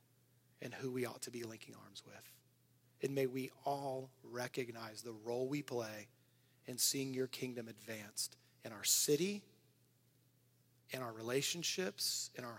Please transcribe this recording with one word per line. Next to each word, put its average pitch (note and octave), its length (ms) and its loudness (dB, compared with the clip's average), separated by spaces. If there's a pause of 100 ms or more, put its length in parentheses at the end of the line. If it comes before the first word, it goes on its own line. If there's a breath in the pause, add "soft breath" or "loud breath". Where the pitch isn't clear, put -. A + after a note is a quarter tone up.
(600)
and B2+ 120 -4
who C3 180 -2
we B2+ 140 2
ought - 160 -4
to A#2+ 100 -6
be A#2+ 120 -4
linking A2+ 320 -10 (100)
arms G2+ 200 -14
with. - 260 -16 (720)
And C#3 100 2
may C3+ 140 6
we C3 240 -2 (120)
all C#3 460 0 (140)
recognize A#2 800 -4
the A#2 200 -6
role A#2+ 240 2
we D3 140 0
play A2 460 -2 (580 soft breath)
in B2 120 -6
seeing C3+ 360 4
your B2+ 140 2
kingdom A#2+ 400 -4
advanced G#2+ 680 -6 (300 soft breath)
in A#2 80 -8
our G2+ 100 -8
city, F#3 600 6 (1500)
in C3 120 -2
our A#2 120 -4
relationships, C#3 1200 2
in B2+ 80 -4
our A#2 140 -6